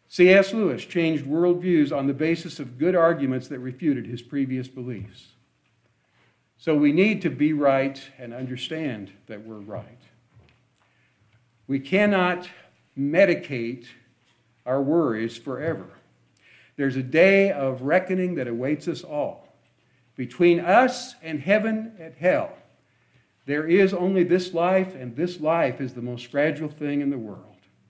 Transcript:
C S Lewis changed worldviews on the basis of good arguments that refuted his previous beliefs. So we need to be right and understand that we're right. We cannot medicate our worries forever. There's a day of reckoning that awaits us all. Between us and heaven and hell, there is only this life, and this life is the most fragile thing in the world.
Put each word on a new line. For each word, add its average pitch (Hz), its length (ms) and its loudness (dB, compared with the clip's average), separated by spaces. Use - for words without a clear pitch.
C 180 220 6
S 190 240 6
Lewis 175 320 -2
changed 160 400 -2
worldviews 170 680 2
on 139 160 -2
the 139 80 0
basis 160 460 -2
of 131 180 -12
good 175 160 2
arguments 143 540 2
that 139 100 -10
refuted 127 480 -4
his 120 160 -10
previous 131 460 -6
beliefs. 120 640 -12
So 160 180 0
we 147 160 4
need 196 300 2
to 160 80 0
be 143 220 0
right 139 480 0
and 120 120 -14
understand 127 800 -8
that 107 180 -14
we're 110 120 -14
right. 104 420 -14
We 135 140 -2
cannot 185 680 0
medicate 139 880 0
our 131 160 -2
worries 131 560 0
forever. 131 520 -8
There's 135 200 0
a 135 60 -2
day 190 480 4
of 135 320 -2
reckoning 180 540 0
that 131 100 -4
awaits 127 400 -4
us 151 160 -6
all. 143 460 -8
Between 170 460 2
us 208 600 2
and 160 200 -8
heaven 220 580 -2
and 160 160 -16
hell, 139 380 0
there 147 200 -2
is 185 260 4
only 185 300 0
this 175 320 0
life, 185 400 2
and 123 220 -12
this 175 240 -4
life 151 400 0
is 123 140 -6
the 120 80 -10
most 120 240 -8
fragile 151 420 -2
thing 147 320 -4
in 139 100 -2
the 139 80 -4
world. 101 380 -14